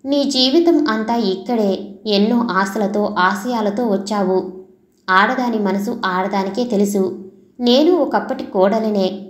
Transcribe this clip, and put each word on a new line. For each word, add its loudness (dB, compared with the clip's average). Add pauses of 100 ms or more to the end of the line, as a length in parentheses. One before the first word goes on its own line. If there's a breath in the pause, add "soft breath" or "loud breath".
నీ 0
జీవితం 2
అంతా -2
ఇక్కడే -2 (180)
ఎన్నో 2
ఆశలతో, -2
ఆశయాలతో -2
వచ్చావు. -2 (580)
ఆడదాని 2
మనసు -2
ఆడదానికే -2
తెలుసు. 0 (380)
నేను 4
ఒకప్పటి -2
కోడలినే. 0